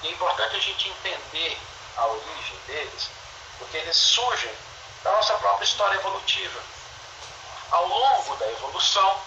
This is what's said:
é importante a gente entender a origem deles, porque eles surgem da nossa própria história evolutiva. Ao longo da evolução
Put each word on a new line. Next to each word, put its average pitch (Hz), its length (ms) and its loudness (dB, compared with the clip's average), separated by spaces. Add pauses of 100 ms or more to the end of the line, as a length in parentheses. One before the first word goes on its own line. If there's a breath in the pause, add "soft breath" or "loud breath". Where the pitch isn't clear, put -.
é 156 60 -4
importante - 480 0
a - 20 0
gente - 300 -2
entender 165 680 -6 (380)
a 139 80 2
origem - 640 -4
deles, - 420 -6 (480)
porque - 200 -8
eles 160 200 0
surgem 214 560 4 (480)
da 185 120 4
nossa 220 220 6
própria - 280 4
história 202 320 4
evolutiva. - 680 -2 (1080)
Ao 170 160 4
longo 247 480 4
da - 160 -2
evolução - 760 4